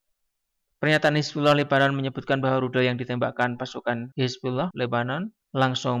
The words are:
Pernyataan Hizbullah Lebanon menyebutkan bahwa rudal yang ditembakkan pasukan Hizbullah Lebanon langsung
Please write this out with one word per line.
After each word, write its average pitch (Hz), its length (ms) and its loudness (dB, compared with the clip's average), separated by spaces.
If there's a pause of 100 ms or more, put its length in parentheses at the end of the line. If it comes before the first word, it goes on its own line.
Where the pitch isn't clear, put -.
(800)
Pernyataan 151 400 2
Hizbullah 147 320 2
Lebanon 139 400 4
menyebutkan 135 480 -2
bahwa 131 240 2
rudal 127 240 2
yang 123 80 0
ditembakkan 123 640 -2
pasukan 123 560 -6
Hizbullah 131 560 -2
Lebanon 123 560 -2 (240)
langsung 131 480 0